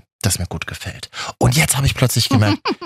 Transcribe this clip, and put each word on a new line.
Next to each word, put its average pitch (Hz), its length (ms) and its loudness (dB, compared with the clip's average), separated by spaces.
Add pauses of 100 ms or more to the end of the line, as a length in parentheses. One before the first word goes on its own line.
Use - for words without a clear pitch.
(220)
das - 180 0
mir 90 60 -4
gut - 220 -8
gefällt. - 420 -12 (280)
Und 123 180 4
jetzt 151 220 2
habe 139 100 2
ich - 80 0
plötzlich 120 340 2
gemerkt, 107 300 4 (260)